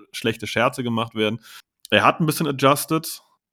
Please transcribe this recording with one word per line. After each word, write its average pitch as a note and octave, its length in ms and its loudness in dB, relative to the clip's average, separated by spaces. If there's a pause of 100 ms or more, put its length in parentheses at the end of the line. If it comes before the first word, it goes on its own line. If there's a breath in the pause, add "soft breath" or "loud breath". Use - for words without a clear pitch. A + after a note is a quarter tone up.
(120)
schlechte - 360 -4
Scherze B2 360 -2
gemacht A2+ 320 -4
werden. G#2+ 240 -2 (500 loud breath)
Er G2+ 140 4
hat C3 160 4
ein E3 60 0
bisschen D3+ 220 0
adjusted. C#3 720 0 (320)